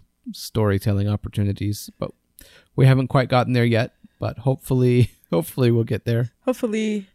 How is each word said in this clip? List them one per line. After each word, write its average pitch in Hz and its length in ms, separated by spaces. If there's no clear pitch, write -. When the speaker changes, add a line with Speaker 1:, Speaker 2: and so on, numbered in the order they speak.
Speaker 1:
storytelling 101 760
opportunities, 104 880
but - 140
we 135 100
haven't 131 220
quite 127 200
gotten 123 260
there 117 100
yet, 117 300
but 110 180
hopefully, 123 720
<laughs> - 120
hopefully 139 400
we'll 113 100
get 113 220
there. 120 260
Speaker 2:
Hopefully 220 720